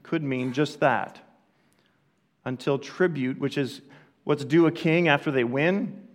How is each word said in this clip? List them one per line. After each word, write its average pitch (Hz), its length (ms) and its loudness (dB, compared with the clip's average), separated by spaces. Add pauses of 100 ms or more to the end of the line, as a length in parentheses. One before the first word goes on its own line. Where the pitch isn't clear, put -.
could 165 180 -4
mean 131 320 -4
just 147 280 -2
that. 117 380 0 (1300)
Until 131 320 -2
tribute, 139 600 -2
which 139 180 -4
is 135 240 -4 (420)
what's 143 220 -2
due 160 220 6
a 151 40 4
king 165 360 2
after 143 240 2
they 131 120 2
win, 160 720 -2